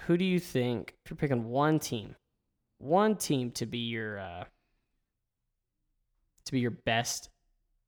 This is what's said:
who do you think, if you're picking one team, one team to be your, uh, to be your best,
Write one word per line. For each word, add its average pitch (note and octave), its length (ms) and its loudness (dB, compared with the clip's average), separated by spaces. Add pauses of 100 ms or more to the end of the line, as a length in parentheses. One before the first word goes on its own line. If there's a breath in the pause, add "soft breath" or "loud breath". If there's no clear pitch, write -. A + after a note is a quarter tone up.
who E3+ 100 4
do F3+ 80 0
you F3+ 140 4
think, B2 560 -2 (100)
if - 60 -18
you're D#3+ 60 -8
picking A#2+ 320 0
one D3 320 4
team, G#2 340 -6 (640)
one G3 380 4
team B2+ 360 0
to A#2+ 140 -4
be A2 120 -6
your, A2+ 400 -4
uh, F2+ 260 -10 (2000)
to - 80 -8
be C3 80 2
your A#2+ 120 0
best, - 580 -2 (580)